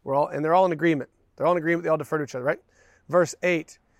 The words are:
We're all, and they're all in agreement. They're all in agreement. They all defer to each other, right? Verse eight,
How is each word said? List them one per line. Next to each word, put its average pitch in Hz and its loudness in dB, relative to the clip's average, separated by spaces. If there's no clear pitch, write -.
We're 135 -4
all, 147 2
and 156 -6
they're 160 2
all 185 6
in 180 0
agreement. 156 0
They're 143 -2
all 170 4
in 180 0
agreement. 170 -2
They 165 0
all 160 2
defer 147 -4
to 147 -4
each - -10
other, 127 -8
right? 151 -2
Verse 165 2
eight, 175 -2